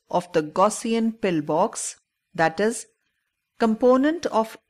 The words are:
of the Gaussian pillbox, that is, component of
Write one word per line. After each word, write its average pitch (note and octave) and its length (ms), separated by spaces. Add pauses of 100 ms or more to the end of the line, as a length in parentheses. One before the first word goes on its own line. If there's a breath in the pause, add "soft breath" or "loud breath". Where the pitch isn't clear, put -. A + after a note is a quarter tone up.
(100)
of - 220
the D#3+ 100
Gaussian A3 800
pillbox, E3 760 (380)
that E3 260
is, A3+ 260 (720)
component B3+ 680
of A3 300 (140)